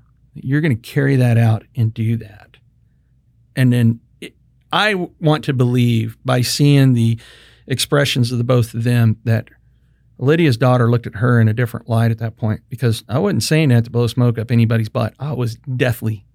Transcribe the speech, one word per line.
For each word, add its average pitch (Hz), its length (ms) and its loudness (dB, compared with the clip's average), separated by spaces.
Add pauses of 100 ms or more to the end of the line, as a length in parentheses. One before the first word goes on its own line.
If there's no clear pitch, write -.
(340)
that 151 120 -16
you're 139 160 -2
gonna 147 140 0
carry 139 420 -2
that 120 200 2
out 113 280 0 (100)
and 110 180 -2
do 113 240 -4
that." - 400 -18 (1000)
And 127 160 2
then 117 280 2 (200)
it, - 160 -18 (360)
I 202 220 0
w-, 180 180 -6 (100)
want 151 220 2
to 143 100 -2
believe 120 720 0
by 127 160 0
seeing 139 520 4
the 117 260 2 (480)
expressions 135 640 -2
of 120 80 -4
the 120 40 -2
both 120 300 0
of 113 100 -6
them 117 420 2
that 113 240 -2 (680)
Lydia's 143 400 2
daughter 123 320 2
looked 120 160 0
at - 100 -12
her 120 240 2
in 110 80 4
a 107 60 2
different 120 340 -6
light 117 220 0
at 113 80 -4
that 113 180 -8
point, 110 340 -4
because 117 380 -4
I 120 120 -4
wasn't 175 240 -2
saying 156 260 2
that 117 140 4
to 117 80 -14
blow 120 160 0
smoke 120 320 0
up 110 100 -6
anybody's 113 400 0
butt. 117 300 -4
I 143 140 -8
was 117 220 -6 (200)
deathly 113 600 -4